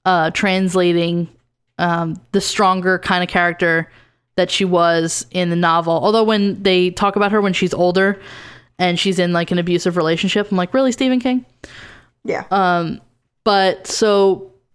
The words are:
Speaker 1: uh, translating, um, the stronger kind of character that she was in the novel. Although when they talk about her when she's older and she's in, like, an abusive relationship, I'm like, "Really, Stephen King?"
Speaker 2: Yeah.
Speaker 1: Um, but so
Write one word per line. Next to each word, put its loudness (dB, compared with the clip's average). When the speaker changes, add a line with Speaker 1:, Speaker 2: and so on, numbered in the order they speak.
Speaker 1:
uh, 2
translating, 0
um, -2
the 0
stronger 0
kind -2
of -4
character 0
that 0
she 0
was 0
in -2
the 0
novel. 2
Although 2
when 0
they 2
talk -2
about 0
her 2
when 0
she's -2
older 0
and 0
she's 0
in, 0
like, -2
an 0
abusive -2
relationship, 0
I'm -2
like, -2
"Really, 2
Stephen 0
King?" -2
Speaker 2:
Yeah. -6
Speaker 1:
Um, 0
but 2
so 2